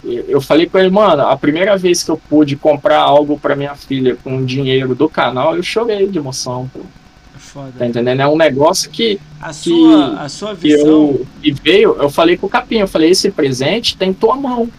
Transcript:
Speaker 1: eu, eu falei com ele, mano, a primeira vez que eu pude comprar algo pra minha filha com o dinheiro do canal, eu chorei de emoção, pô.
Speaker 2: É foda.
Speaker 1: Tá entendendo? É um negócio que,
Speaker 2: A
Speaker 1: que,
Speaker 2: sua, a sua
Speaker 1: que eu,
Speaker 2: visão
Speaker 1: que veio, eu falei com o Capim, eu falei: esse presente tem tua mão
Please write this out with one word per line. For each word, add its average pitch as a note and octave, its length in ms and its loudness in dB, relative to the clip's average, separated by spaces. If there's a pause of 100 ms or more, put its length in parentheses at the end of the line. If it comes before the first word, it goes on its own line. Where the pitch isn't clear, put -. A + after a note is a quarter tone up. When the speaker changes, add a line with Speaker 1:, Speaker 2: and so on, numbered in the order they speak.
Speaker 1:
eu, A#2+ 280 -8
eu C#3 120 0
falei D#3 240 2
com E3+ 140 -2
ele, F#3 100 4
mano, F#3 340 2
a A#2 120 2
primeira F3+ 420 0
vez F3+ 240 0
que - 80 -8
eu D#3+ 80 0
pude D3 380 0
comprar D3 440 0
algo D3 380 2
pra C#3+ 200 -4
minha C#3+ 180 -8
filha C3 480 -2
com C3 140 -6
o C3 80 -4
dinheiro C3 500 -2
do D3 140 0
canal, C3 480 -2
eu F3+ 60 -4
chorei G#3+ 440 -2
de G3 100 -6
emoção, C3 560 -8
pô. D#3 60 -16
Speaker 2:
É - 580 -20
foda. C3+ 400 -18
Speaker 1:
Tá B2 80 -4
entendendo? B2 360 -2
É C#3+ 60 2
um D3+ 100 2
negócio D#3 520 0
que, G#3+ 300 -4 (220)
Speaker 2:
A E3 80 -12
Speaker 1:
que, D#3 60 -14
Speaker 2:
sua, D#3+ 680 4
a - 80 -10
sua G#3 260 -10
Speaker 1:
que E3 140 -2
eu, D3+ 80 6
Speaker 2:
visão D3 420 4 (220)
Speaker 1:
que D3 100 0
veio, E3 480 2
eu C#3+ 100 0
falei E3+ 280 2
com G3 100 -6
o - 20 -4
Capim, A#3+ 280 -2
eu G3 100 0
falei: - 220 2
esse F4+ 200 2
presente D3 680 -4
tem F#3+ 160 -2
tua A3+ 240 0
mão B3 420 -4